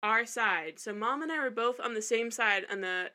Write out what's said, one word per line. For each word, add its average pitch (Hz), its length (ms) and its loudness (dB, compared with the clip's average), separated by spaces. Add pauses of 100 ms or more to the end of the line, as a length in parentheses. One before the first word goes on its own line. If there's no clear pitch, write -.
our 220 240 2
side. 180 540 0
So 214 140 -8
Mom 240 280 0
and 320 100 -4
I 311 80 -2
were 269 100 0
both 240 300 0
on 233 140 -2
the 214 80 -2
same 233 280 2
side, 208 400 2
on 196 120 -2
the 185 320 -2